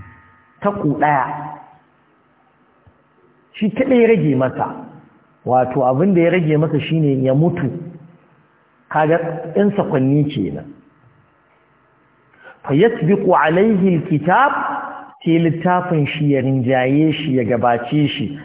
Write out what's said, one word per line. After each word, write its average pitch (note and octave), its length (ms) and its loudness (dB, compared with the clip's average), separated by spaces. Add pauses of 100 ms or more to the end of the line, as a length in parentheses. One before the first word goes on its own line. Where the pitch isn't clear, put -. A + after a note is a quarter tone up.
(600)
taku G3 380 -2
ɗaya. D3 260 2 (2250)
Shi G#3 180 -2
kaɗai C4 320 2
ya A3+ 60 6
rage D#3 280 2
masa, B2+ 300 -2 (800)
wato B2+ 400 2
abin D3+ 280 2
da F3 80 4
ya E3 80 4
rage D#3 260 2
masa D#3 240 0
shine C#3+ 440 0
ya C3 100 2
mutu. D3+ 360 0 (1200)
Kaga D#3 280 2 (380)
in G3+ 200 4
sakwanni D3 480 2 (100)
kenan. D#2+ 400 -6 (1900)
Fa C3+ 100 -2
yasbiqu F#3+ 600 2
alayhi F3+ 680 2
alkitab, F3+ 500 0 (720)
sai E3 140 2
littafin E3+ 680 0
shi C#3+ 280 -2
ya C3+ 80 0
rinjaye C3+ 680 0
shi, D3 240 -4
ya B2+ 80 0
gabace A#2+ 640 0
shi, - 360 -8